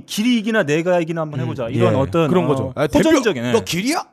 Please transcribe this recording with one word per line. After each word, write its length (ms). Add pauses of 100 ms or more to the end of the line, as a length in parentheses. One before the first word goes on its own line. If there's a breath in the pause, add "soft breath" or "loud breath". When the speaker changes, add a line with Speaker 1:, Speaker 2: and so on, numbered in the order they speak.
Speaker 1:
길이 320
이기나 260
내가 380
이기나 200
한번 200
Speaker 2:
음, 20
Speaker 1:
해보자. 260
Speaker 2:
예. 40
Speaker 1:
이런 220
어떤, 340
Speaker 2:
그런 160
Speaker 1:
어, 20
Speaker 2:
거죠. 280
아, 120
대표, 220
Speaker 1:
호전적인, 340
예. 80
Speaker 2:
"너 100
길이야? 520